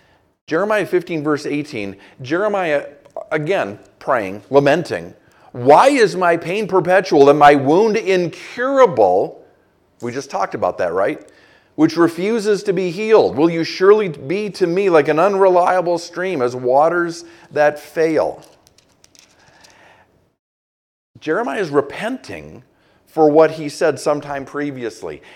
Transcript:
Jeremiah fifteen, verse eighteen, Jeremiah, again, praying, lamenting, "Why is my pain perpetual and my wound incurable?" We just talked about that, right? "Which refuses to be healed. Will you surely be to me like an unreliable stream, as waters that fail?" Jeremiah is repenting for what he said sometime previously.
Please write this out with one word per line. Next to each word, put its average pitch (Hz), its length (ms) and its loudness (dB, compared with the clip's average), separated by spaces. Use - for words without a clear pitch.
Jeremiah 202 360 -2
fifteen, 170 400 -4
verse 147 220 -2
eighteen, 120 500 -8
Jeremiah, 170 680 -2
again, 151 480 -4
praying, 107 500 -4
lamenting, 139 640 0
"Why 147 360 6
is 226 260 0
my 175 220 0
pain 180 320 -6
perpetual 180 640 4
and 147 80 4
my 147 160 8
wound 165 420 2
incurable?" 175 1500 0
We 120 100 -8
just 139 180 -10
talked 190 240 -6
about 95 220 -2
that, 87 160 -4
right? 101 340 -2
"Which 156 220 2
refuses 196 680 0
to 196 100 0
be 185 160 -2
healed. 190 440 2
Will 160 140 2
you 165 160 -4
surely 196 460 2
be 180 400 -8
to 180 160 -4
me 185 240 -2
like 151 180 4
an 156 100 0
unreliable 180 800 2
stream, 175 460 -6
as 123 120 -2
waters 160 720 0
that 147 280 0
fail?" 156 640 -2
Jeremiah 226 400 -4
is 175 100 -6
repenting 135 920 -6
for 156 240 2
what 156 220 6
he 156 160 -10
said 147 320 -2
sometime 143 440 -6
previously. 123 800 -10